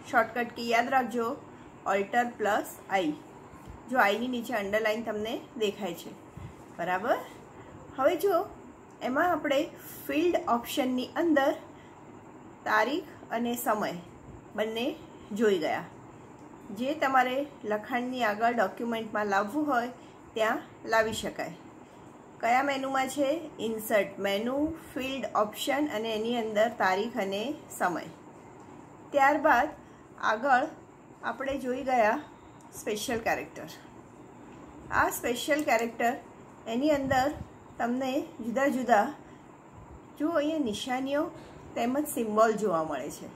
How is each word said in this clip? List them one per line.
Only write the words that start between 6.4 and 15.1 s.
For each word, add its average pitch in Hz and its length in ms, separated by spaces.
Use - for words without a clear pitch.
બરાબર. 185 400
હવે 294 200
જો 381 280
એમાં 294 300
આપણે 294 280
field 320 420
ઓપ્શનની 254 680
અંદર 294 360
તારીખ 220 480
અને 240 240
સમય 214 360
બંને 220 300